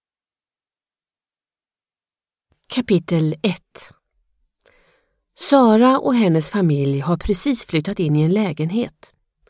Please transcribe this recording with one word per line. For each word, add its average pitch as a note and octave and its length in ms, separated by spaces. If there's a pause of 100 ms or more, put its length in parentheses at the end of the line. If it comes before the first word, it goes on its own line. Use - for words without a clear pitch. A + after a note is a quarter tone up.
(2750)
Kapitel E3 760
ett. - 480 (1400)
Sara B3+ 640
och C#4 160
hennes E3+ 360
familj C#3+ 500
har E3 160
precis G#3+ 480
flyttat E3+ 340
in D3+ 180
i D3+ 60
en D#3+ 100
lägenhet. F#3+ 800 (380)